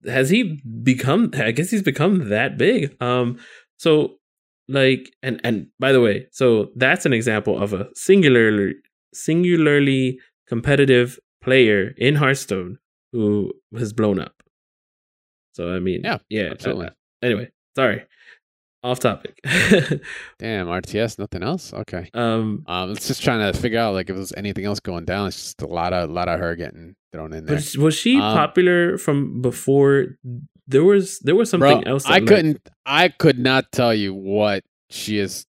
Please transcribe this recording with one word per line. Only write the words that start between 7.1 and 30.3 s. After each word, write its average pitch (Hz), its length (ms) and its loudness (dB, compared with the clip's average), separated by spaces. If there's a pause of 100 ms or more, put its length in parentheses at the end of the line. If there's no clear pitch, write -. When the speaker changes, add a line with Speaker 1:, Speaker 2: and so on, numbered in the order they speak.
Speaker 1:
example 110 480 0
of 101 120 -2
a 95 220 -6
singularly, 117 800 4 (380)
singularly 147 1040 2 (280)
competitive 127 720 2 (240)
player 113 560 2
in 139 180 0
Hearthstone 127 640 -2 (320)
who 104 420 -2 (240)
has 110 160 -6
blown 104 260 0
up. - 220 -14 (1120)
So, 87 220 -6
I 92 40 -4
mean, 90 240 -4
Speaker 2:
Yeah, 233 140 -4 (120)
Speaker 1:
yeah, 107 180 -4
uh, 73 40 -8
Speaker 2:
absolutely. - 360 -8
Speaker 1:
uh, - 40 -16 (300)
anyway, 120 280 -2 (260)
sorry. 123 280 0 (800)
Off 123 160 -4
topic. - 440 -4
<laughs> 151 580 2 (380)
Speaker 2:
Damn, 104 280 -6
R 87 140 -4
T - 180 -6
S, 113 200 -4
nothing 98 240 -10
else? 160 300 -8
Okay. - 400 -10
Speaker 1:
Um, 113 540 -4
Speaker 2:
Um, 90 220 -6
let's 101 180 -10
just - 160 -6
trying 110 280 0
to - 60 -4
figure 117 220 -2
out, 110 140 0
like, 92 160 -4
if 95 60 -6
there's 95 200 -10
anything 98 300 -8
else 101 140 -4
going 87 260 -6
down. 98 220 -2
It's - 140 -8
just - 200 -14
a - 60 -8
lot 85 260 -2
of, 87 160 -2
lot 87 180 -4
of 85 120 -2
her 85 160 -4
getting 82 400 -14 (180)
thrown 78 200 -12
in 80 120 -12
there. 147 120 -2
Speaker 1:
but - 240 -8
was 156 140 4
she 240 220 0
Speaker 2:
Um, 214 180 0
Speaker 1:
popular 175 600 2
from 143 440 -4
before? 135 760 2 (500)